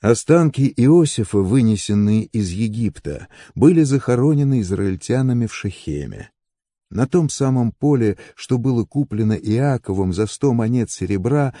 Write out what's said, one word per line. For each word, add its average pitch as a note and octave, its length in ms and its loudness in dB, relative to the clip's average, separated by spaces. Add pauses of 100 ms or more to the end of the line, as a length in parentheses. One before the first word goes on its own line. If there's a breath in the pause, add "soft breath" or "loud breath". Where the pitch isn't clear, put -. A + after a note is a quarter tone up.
Останки C#3 760 2
Иосифа, C3 600 2
вынесенные G#2+ 840 2
из G2+ 260 -4
Египта, G#2 800 -6 (260 loud breath)
были D#3+ 300 4
захоронены C3+ 760 0
израильтянами G2+ 840 -2
в - 80 -10
Шехеме, C#2+ 800 -10 (580)
на A#2+ 160 -2
том E3 220 0
самом C3 420 0
поле, B2 480 0 (160 loud breath)
что - 240 -4
было A#2+ 260 0
куплено A2 500 -2
Иаковом G#2+ 800 -2
за G2+ 140 -2
сто C3+ 260 -2
монет A#2 380 0
серебра B2 680 -2